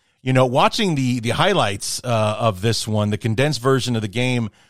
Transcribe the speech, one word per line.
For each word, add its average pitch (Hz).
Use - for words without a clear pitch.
you 131
know, 131
watching 180
the, 127
the 113
highlights, 139
uh, 110
of 101
this 113
one, 104
the 104
condensed 123
version 127
of 110
the 107
game, 120